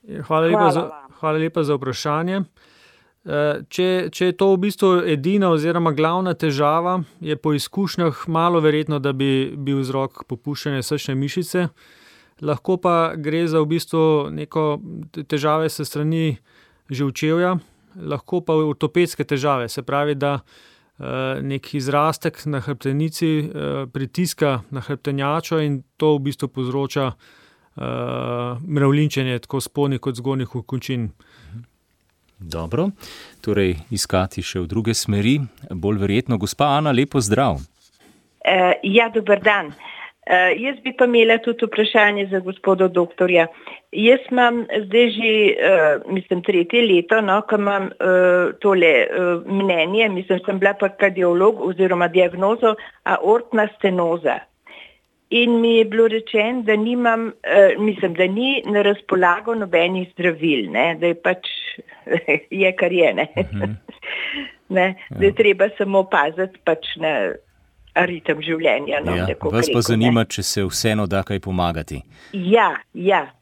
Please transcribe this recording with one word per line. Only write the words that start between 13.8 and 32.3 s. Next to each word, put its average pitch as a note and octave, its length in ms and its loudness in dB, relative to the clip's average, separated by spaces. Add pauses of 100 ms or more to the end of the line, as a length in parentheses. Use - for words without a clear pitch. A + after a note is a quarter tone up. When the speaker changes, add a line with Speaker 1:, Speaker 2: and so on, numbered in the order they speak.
Speaker 1:
neko D3+ 480 -4 (280)
te-, D#3 160 -12
težave D#3 440 0
s - 120 -8
strani D#3 560 -2 (540)
živčevja, D#3 640 0 (420)
lahko E3 440 -6
pa E3 140 -4
ortopedske D#3 680 0
težave, C3+ 440 -2
se C3+ 140 -8
pravi, C#3+ 340 -2
da, C#3+ 240 -2 (580)
eh, C3+ 60 -14 (340)
nek C3+ 320 -8
izrastek D3 720 -2
na D3 160 -4
hrbtenici, D3+ 840 -2
eh, D#3 100 -6 (340)
pritiska C3+ 840 -2
na C3+ 140 -10
hrbtenjačo D3 800 -4
in C#3+ 220 -2 (100)
to D#3 220 2
v C#3+ 60 0
bistvu C3+ 280 -6
povzroča, C3+ 640 -4 (640)
eh, - 60 -10 (760)
mravljinčenje C#3+ 800 0
tako - 220 -6
spodnjih C#3 400 -4
kot C3+ 140 -6
zgornjih B2+ 380 -4
okončin. A#2+ 580 -6 (1300)